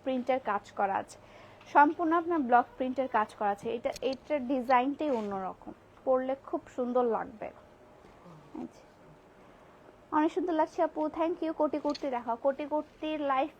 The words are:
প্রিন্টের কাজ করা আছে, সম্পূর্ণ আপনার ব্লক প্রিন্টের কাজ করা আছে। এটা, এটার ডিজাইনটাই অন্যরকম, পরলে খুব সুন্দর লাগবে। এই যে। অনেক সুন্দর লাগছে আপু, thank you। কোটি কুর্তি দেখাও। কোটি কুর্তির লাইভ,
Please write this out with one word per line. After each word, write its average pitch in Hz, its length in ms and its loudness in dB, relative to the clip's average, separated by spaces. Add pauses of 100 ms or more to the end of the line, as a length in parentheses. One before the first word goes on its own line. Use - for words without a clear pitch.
প্রিন্টের 262 360 -2
কাজ 208 300 -4
করা 196 240 -2
আছে, - 240 -6 (540)
সম্পূর্ণ 320 400 6
আপনার 339 260 2
ব্লক 247 280 4 (100)
প্রিন্টের 254 320 -2
কাজ 214 260 0
করা 208 160 0
আছে। 226 240 -4
এটা, 247 260 -2
এটার 262 480 -2
ডিজাইনটাই 262 640 2
অন্যরকম, 202 600 -4 (320)
পরলে 262 300 2 (120)
খুব - 140 -4 (160)
সুন্দর 247 280 2
লাগবে। 214 420 -4
এই - 1120 -20
যে। - 220 -14 (1300)
অনেক 302 220 2
সুন্দর 349 220 -2
লাগছে 330 280 0
আপু, 311 260 -2
thank 320 340 -2
you। 320 100 -2
কোটি 302 260 0
কুর্তি 294 320 -4
দেখাও। 240 260 -4
কোটি 277 280 -2
কুর্তির 302 560 -4
লাইভ, 277 400 0